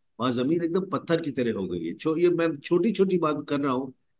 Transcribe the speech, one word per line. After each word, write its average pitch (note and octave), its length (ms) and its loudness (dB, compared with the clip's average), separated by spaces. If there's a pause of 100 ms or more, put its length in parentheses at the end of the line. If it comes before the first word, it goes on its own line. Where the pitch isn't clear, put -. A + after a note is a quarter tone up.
(200)
वहाँ B2 120 0
जमीन C#3 320 0
एकदम F#3 220 -2
पत्थर D#3+ 340 0
की D#3+ 100 -4
तरह A#2 220 0
हो G2 160 -4
गई E2+ 180 -4
है। F2 80 -6
छो-, D#3 240 0
ये F3 120 6
मैं E3 260 0
छोटी-छोटी F3+ 640 2
बात D3+ 300 -2
कर C#3+ 120 0
रहा C#3 120 0
हूँ, B2+ 180 -4 (300)